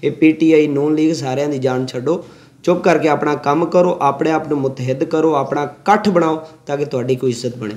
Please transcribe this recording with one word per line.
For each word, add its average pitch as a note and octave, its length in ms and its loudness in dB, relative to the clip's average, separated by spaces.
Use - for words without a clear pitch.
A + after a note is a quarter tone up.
ਇਹ C#3+ 60 2
ਪੀ D#3+ 220 4
ਟੀ D#3+ 200 2
ਆਈ, D3+ 160 6
ਨੂਨ D3 260 0
ਲੀਗ, D#3 200 2
ਸਾਰਿਆਂ C3+ 340 -4
ਦੀ C#3+ 100 -4
ਜਾਨ C3 280 -2
ਛੱਡੋ, C3+ 380 -4
ਚੁੱਪ F3 180 0
ਕਰਕੇ D#3 260 4
ਆਪਣਾ D3 280 0
ਕੰਮ D3 300 0
ਕਰੋ, F3+ 360 2
ਆਪਣੇ C#3 280 0
ਆਪ D#3 180 -2
ਨੂੰ D3 120 -2
ਮੁਤਹਿਦ C3+ 440 -2
ਕਰੋ, D#3 300 0
ਆਪਣਾ C#3 280 -2
ਇਕੱਠ G#3 460 0
ਬਣਾਓ D#3+ 380 0
ਤਾਂ C#3+ 100 -4
ਕਿ D3 80 -2
ਤੁਹਾਡੀ C3 320 -2
ਕੋਈ B2+ 140 -2
ਇੱਜ਼ਤ A#2 260 -6
ਬਣੇ। G#2+ 200 -8